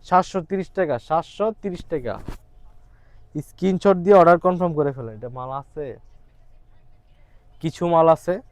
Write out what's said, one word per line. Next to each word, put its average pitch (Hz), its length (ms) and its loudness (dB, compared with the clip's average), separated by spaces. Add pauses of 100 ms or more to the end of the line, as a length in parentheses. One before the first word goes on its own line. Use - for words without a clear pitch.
সাতশো 185 300 0 (120)
তিরিশ 190 180 -6 (100)
টাকা, 151 160 0 (140)
সাতশো 165 380 -4 (160)
তিরিশ 180 200 -8 (100)
টাকা। 120 220 -6 (1300)
স্ক্রিনশট 190 580 0
দিয়ে 202 160 6
অর্ডার 170 260 6
কনফার্ম 180 320 -2
করে 143 180 0
ফেলেন। 117 220 -12
এটা 123 200 -14
মাল 127 120 -12 (120)
আছে, 147 240 -14 (1800)
কিছু 160 200 -8 (120)
মাল 165 120 6 (100)
আছে 175 180 -6 (180)